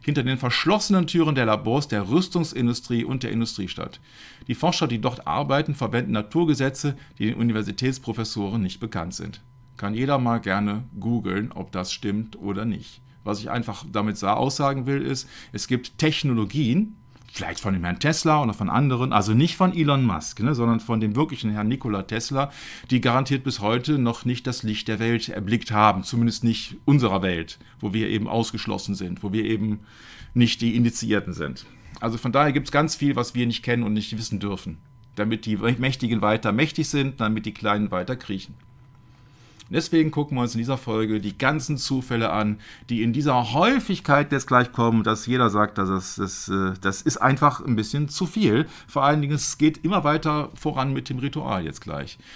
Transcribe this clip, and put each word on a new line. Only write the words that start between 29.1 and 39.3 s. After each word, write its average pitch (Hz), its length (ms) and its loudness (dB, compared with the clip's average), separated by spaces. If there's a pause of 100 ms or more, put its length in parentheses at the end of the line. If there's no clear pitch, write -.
wo 98 100 -4
wir 107 120 0
eben 104 360 -2 (540)
nicht 120 260 4
die 117 140 0
Initiierten 113 580 0
sind. 76 320 -8 (360)
Also 117 180 -4
von 123 140 -4
daher 143 200 4
gibt's 131 200 -2
ganz 151 240 2
viel, 139 200 0
was 120 180 -2
wir 123 120 0
nicht 117 160 -2
kennen 120 200 0
und 107 100 0
nicht 107 260 -2
wissen 110 200 -4
dürfen, 92 400 -6 (360)
damit 110 320 -2
die 107 100 0
Mächtigen 120 640 0
weiter 107 320 2
mächtig 151 360 0
sind, 139 320 -2
damit 110 260 -2
die 107 80 -6
Kleinen 104 360 0
weiter 95 260 -2
kriechen. - 380 -8 (1160)